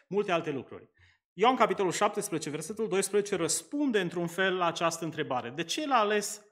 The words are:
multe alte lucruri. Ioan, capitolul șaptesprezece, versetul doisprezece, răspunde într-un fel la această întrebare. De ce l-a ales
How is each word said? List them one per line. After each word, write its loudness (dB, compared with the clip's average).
multe -2
alte 0
lucruri. -10
Ioan, 4
capitolul 2
șaptesprezece, -2
versetul -6
doisprezece, 0
răspunde 0
într-un -2
fel 0
la 2
această 0
întrebare. -4
De -6
ce -4
l-a 4
ales 0